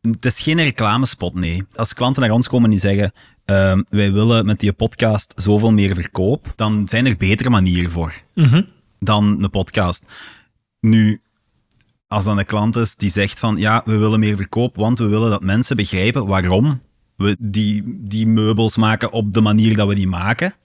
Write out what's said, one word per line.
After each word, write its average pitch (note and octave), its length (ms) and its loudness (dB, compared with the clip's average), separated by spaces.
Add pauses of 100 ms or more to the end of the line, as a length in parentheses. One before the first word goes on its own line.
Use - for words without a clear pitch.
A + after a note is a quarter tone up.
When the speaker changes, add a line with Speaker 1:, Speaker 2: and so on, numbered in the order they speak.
Speaker 1:
Het A2+ 240 -4
is B2 160 0
geen D#3 220 0
reclamespot, A#2 720 -2
nee. F2 280 -4 (120)
Als - 200 -4
klanten B2+ 280 0
naar A#2 80 2
ons A#2 180 2
komen B2 160 -2
en A2 60 2
die G#2 100 2
zeggen, G2+ 320 0 (320)
ehm, F#2+ 440 2
"Wij G2+ 240 0
willen A2 340 2
met G#2 140 0
die G2+ 120 0
podcast A2 640 -2
zoveel G#2 360 2
meer G2 220 2
verkoop", F#2 600 -4
dan G#2+ 320 -2
zijn A#2+ 180 0
er A#2 100 0
betere G2+ 340 0
manieren F2+ 400 2
voor E2 240 -6 (200)
Speaker 2:
Mhm. D#3 280 4 (360)
Speaker 1:
dan G#2 460 0
een G2 60 -2
podcast. F#2 540 -2 (760)
Nu, A2 400 4 (880)
als G#2 160 -2
dan G#2 140 0
een G2 80 -2
klant G#2+ 300 -2
is A#2 200 -2
die G2+ 140 -2
zegt G2 280 -2
van, G#2+ 180 -2
"Ja, G#2+ 280 0
we A2 120 0
willen A2 240 2
meer G#2 160 0
verkoop, A2+ 400 -4
want A2+ 220 0
we A#2 80 0
willen A2 240 0
dat G2 120 -2
mensen G#2 340 0
begrijpen G#2 500 -2
waarom G2 540 2 (360)
we G2+ 220 0
die, G#2 440 -2 (180)
die A2 260 -4
meubels A2 500 2
maken A2 360 0
op G#2 220 -4
de A2 60 2
manier A2 360 4
dat G#2 120 0
we G2+ 60 0
die G2 140 -2
maken." G2+ 460 -4 (100)